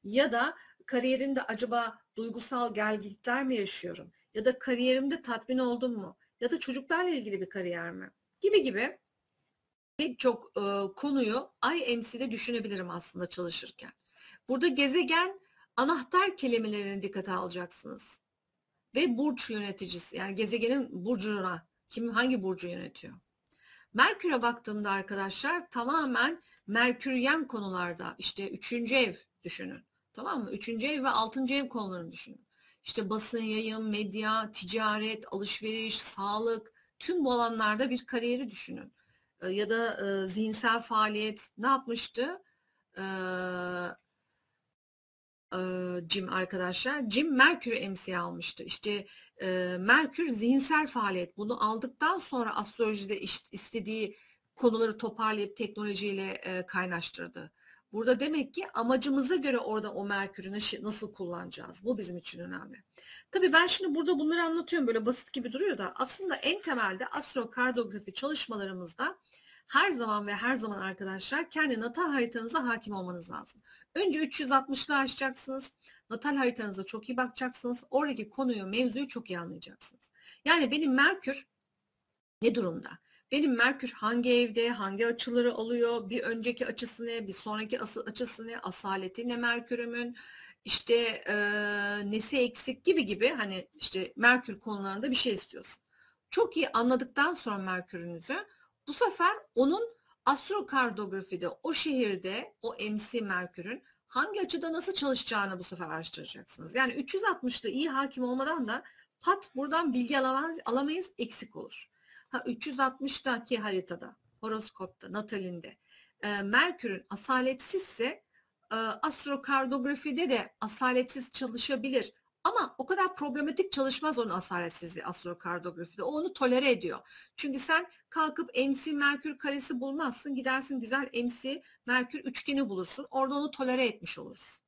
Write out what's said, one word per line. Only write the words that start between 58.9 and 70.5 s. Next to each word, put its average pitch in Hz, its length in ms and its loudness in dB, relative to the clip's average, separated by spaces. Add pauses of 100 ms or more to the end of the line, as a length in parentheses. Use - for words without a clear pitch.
göre 269 220 2
orada 214 340 -2
o 202 140 -6
Merkür'ü 196 460 -4
naşı-, 208 320 -2
nasıl 208 280 -4
kullanacağız? 175 720 -10
Bu 226 140 0
bizim 175 180 -6
için 175 240 -10
önemli. 180 420 -12 (480)
Tabii 359 220 4
ben 339 140 10
şimdi 349 280 2
burada 311 240 2
bunları 330 240 2
anlatıyorum. 330 460 0
Böyle 226 180 2
basit - 260 -2
gibi 240 200 -6
duruyor 330 260 0
da 190 180 -4
aslında 320 400 -2
en 370 240 0
temelde 226 460 -2
astrokartografi 233 1080 -2
çalışmalarımızda 220 1040 -4 (480)
her 349 240 4
zaman 220 360 0
ve 202 80 -2
her 240 220 0